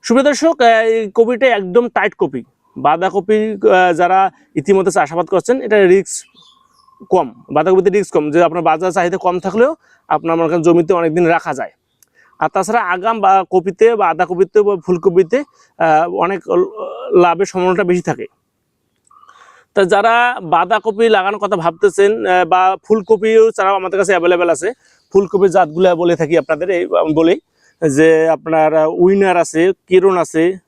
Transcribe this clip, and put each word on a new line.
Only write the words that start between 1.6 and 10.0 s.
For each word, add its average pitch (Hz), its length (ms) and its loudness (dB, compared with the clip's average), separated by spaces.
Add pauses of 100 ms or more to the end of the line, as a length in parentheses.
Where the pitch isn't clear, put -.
টাইট 196 280 -2
কপি। 135 260 -4 (340)
বাঁধাকপি, 190 760 -2
আ, 190 400 2
যারা 180 380 0 (240)
ইতিমধ্যে 190 360 0
চাষাবাদ 165 340 -2
করছেন, 233 360 -2
এটা 202 260 2
রিস্ক - 400 0 (800)
কম, 156 340 -4 (100)
বাঁধাকপিতে 185 360 0
রিস্ক 190 240 -2
কম, 151 180 -2
যে 170 120 2
আপনার 165 200 -2
বাজার 160 280 -2
চাহিদা 175 260 -2
কম 180 220 -4
থাকলেও 208 360 -2 (320)